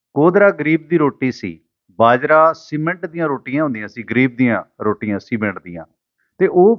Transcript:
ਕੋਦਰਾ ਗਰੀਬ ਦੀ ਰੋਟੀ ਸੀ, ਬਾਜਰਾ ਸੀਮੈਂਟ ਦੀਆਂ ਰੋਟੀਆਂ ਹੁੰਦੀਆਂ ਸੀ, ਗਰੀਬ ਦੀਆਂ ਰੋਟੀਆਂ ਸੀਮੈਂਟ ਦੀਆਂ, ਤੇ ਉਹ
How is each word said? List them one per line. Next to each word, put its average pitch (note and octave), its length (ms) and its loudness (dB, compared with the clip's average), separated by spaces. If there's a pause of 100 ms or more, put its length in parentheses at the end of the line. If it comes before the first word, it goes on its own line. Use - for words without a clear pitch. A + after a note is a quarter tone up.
(140)
ਕੋਦਰਾ F3+ 360 4
ਗਰੀਬ D3+ 380 -2
ਦੀ E3+ 100 0
ਰੋਟੀ C3+ 340 -2
ਸੀ, E2+ 280 -12 (320)
ਬਾਜਰਾ D3 600 4
ਸੀਮੈਂਟ D#3+ 520 -8
ਦੀਆਂ E3 220 -6
ਰੋਟੀਆਂ C3+ 360 -4
ਹੁੰਦੀਆਂ A2 240 -6
ਸੀ, A#2 160 -16
ਗਰੀਬ A#2+ 320 0
ਦੀਆਂ A2+ 280 0 (200)
ਰੋਟੀਆਂ G#2 360 -4
ਸੀਮੈਂਟ G#2 440 -6
ਦੀਆਂ, E2+ 220 -16 (520)
ਤੇ F#3 100 2
ਉਹ G3 320 4